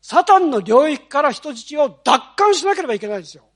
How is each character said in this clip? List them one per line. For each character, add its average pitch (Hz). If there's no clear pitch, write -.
サ 359
タ 392
ン 349
の 247
領 233
域 285
か 277
ら 294
人 294
質 285
を 294
奪 -
還 403
し 320
な 403
け 381
れ 320
ば 226
い 208
け 214
な 208
い 196
ん -
で 156
す -
よ。 -